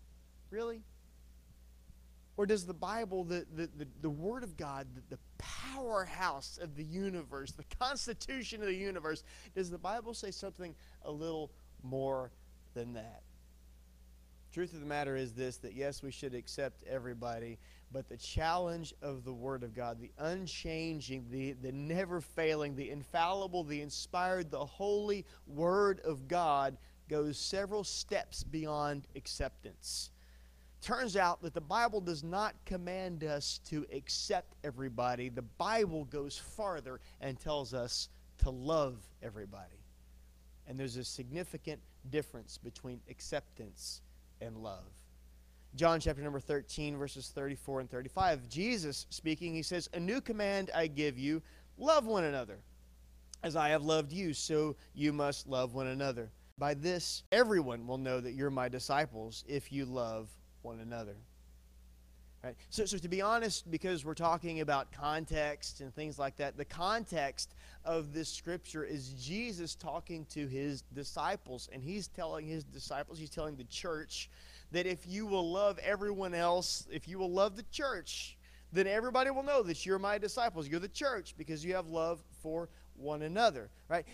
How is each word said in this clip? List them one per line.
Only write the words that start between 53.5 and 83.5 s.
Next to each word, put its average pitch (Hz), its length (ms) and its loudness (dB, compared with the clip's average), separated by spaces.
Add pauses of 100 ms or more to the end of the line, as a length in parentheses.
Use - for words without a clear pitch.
I 151 140 6
have 151 140 6
loved 156 280 6
you, 170 220 0
so 151 420 2 (160)
you 147 220 4
must 143 320 0
love 127 260 2
one 131 140 0
another. 131 440 0 (280)
By 143 160 4
this, 165 480 0 (100)
everyone 165 540 6
will 127 100 0
know 131 240 2
that 120 120 -2
you're 135 180 2
my 127 180 2
disciples 123 800 0
if 139 240 -2
you 139 140 0
love 113 420 -2 (340)
one 117 180 -10
another." 113 360 -8 (1300)
Right? 127 120 -8 (160)
So, 220 160 0
so 196 100 0
to 175 120 -4
be 185 120 2
honest, 214 500 2
because 165 320 0
we're 156 120 -4
talking 165 460 2
about 147 320 2
context 151 920 -2
and 135 120 -10
things 151 240 -6
like 135 180 0
that, 139 200 -2
the 143 80 -4
context 175 920 0 (300)
of 160 300 0
this 156 160 -2
scripture 170 520 -6
is 135 280 -4
Jesus 170 640 -4
talking 160 560 -6
to 147 160 -2
his 135 340 -2 (140)
disciples, 143 760 -4
and 131 120 -10
he's 180 260 -4
telling 160 380 -6
his 156 180 -4
disciples, 139 540 -8
he's 156 100 -10
telling 151 280 -4
the 123 80 -10
church, - 680 -6 (420)
that 175 140 4
if 180 200 -2
you 202 200 -4
will 180 260 4
love 196 280 6
everyone 190 520 0
else, 175 580 4
if 156 180 -6
you 185 100 -6
will 185 120 2
love 190 260 6
the 233 80 -8
church, - 760 -4 (340)
then 190 140 6
everybody 247 440 6
will 269 120 2
know 277 200 6
that 170 220 0
you're 190 140 4
my 202 180 2
disciples. 190 500 0
You're 156 140 0
the 196 80 -4
church 247 480 0
because 151 260 -6
you 180 120 0
have 180 140 0
love 165 340 0 (200)
for 165 280 -2 (260)
one 147 240 -2
another, 160 480 4 (200)